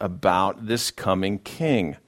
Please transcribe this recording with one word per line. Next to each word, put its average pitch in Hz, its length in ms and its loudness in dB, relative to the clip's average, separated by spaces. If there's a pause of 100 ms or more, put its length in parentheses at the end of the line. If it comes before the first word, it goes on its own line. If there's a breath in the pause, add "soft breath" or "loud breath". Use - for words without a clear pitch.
about 95 680 0
this 117 240 0
coming 98 480 0
king? 110 580 -2 (120)